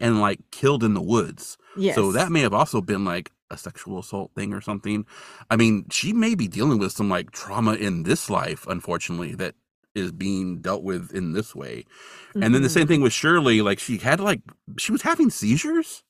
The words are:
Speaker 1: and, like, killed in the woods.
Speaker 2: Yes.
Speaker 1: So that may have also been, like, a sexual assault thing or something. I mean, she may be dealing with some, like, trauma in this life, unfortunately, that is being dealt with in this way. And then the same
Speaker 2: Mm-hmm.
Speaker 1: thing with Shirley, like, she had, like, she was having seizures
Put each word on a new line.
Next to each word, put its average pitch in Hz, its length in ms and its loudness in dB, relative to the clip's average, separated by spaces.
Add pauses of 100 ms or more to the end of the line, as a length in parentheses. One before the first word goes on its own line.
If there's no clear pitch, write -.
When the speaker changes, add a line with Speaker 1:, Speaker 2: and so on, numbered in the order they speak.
Speaker 1:
and, 113 220 2
like, 101 180 0 (100)
killed 135 320 0
in 110 120 4
the 92 80 -2
woods. 92 560 -2 (180)
Speaker 2:
Yes. 196 200 0
Speaker 1:
So 98 160 2
that 165 200 0
may 160 80 4
have 110 140 2
also 120 260 2
been, 98 240 -2
like, 90 260 -6 (200)
a 87 80 -14
sexual - 400 -12
assault 98 360 -10
thing 101 200 -6
or 101 80 -8
something. 104 420 -6 (460)
I 113 60 2
mean, 110 340 4
she - 240 -2
may 226 200 2
be 135 140 0
dealing 107 300 2
with 98 140 -2
some, 104 180 0
like, 90 200 -2
trauma 107 440 -2
in 92 300 -2
this 110 260 -2
life, 87 380 -4
unfortunately, 85 680 -6
that 90 200 -6 (400)
is 92 160 -4
being 92 520 -4
dealt 92 200 -4
with 87 320 -6
in 90 200 -4
this 107 200 -4
way. 62 300 -12 (500)
And 120 200 4
then 135 80 4
the 131 80 4
same 160 140 4
Speaker 2:
Mm-hmm. 147 40 2
Speaker 1:
thing 160 140 6
with 123 100 4
Shirley, 147 480 4
like, 98 180 2
she 117 200 -6
had, 127 200 2
like, 196 220 0 (380)
she - 140 -2
was 254 100 0
having 320 260 4
seizures 302 800 0